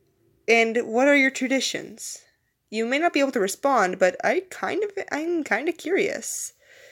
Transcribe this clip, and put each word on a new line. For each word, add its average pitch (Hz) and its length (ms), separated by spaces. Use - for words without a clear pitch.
And 226 300
what 233 280
are 285 80
your 269 160
traditions? - 880
You 220 160
may 254 140
not 339 140
be 294 80
able 269 100
to 254 100
respond, 196 600
but 185 240
I 302 260
kind 269 320
of, 415 80
I'm 320 320
kind 262 240
of 339 80
curious. - 760